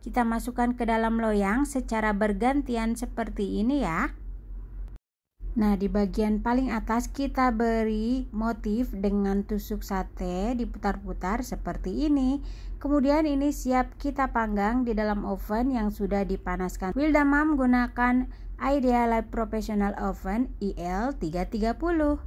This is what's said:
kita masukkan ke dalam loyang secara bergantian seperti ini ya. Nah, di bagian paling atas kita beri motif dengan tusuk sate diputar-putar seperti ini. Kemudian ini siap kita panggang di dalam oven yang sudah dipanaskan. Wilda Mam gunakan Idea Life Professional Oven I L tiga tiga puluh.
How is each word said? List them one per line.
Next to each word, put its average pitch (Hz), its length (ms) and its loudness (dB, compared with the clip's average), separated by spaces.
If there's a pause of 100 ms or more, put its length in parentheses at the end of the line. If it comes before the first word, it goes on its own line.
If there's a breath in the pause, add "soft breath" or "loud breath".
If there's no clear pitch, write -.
kita 240 240 0
masukkan 240 480 0
ke 240 160 -2
dalam 226 320 2
loyang 220 480 2
secara 220 480 0
bergantian 226 800 2
seperti 208 640 -2
ini 254 240 2
ya. 185 320 0 (1400)
Nah, 208 160 4
di 185 160 -2
bagian 208 480 0
paling 247 320 0
atas 226 400 -2
kita 262 400 0
beri 226 800 0
motif 220 640 -2
dengan 196 480 2
tusuk 208 400 -4
sate 190 720 -2
diputar-putar 202 880 -2
seperti 196 640 -4
ini. 277 320 2 (400 loud breath)
Kemudian 294 480 4
ini 285 240 2
siap 254 480 0
kita 269 320 -2
panggang 226 560 2
di 220 80 0
dalam 208 320 0
oven 214 460 0
yang 214 180 0
sudah 202 320 0
dipanaskan. 180 720 -2
Wilda 285 320 4
Mam 294 320 4
gunakan 247 640 2 (320 loud breath)
Idea 254 480 2
Life 226 240 0
Professional 214 720 0
Oven 202 480 -2 (160)
I 196 160 0
L 185 320 -2
tiga 175 320 -2
tiga 226 320 -2
puluh. 311 400 2 (100)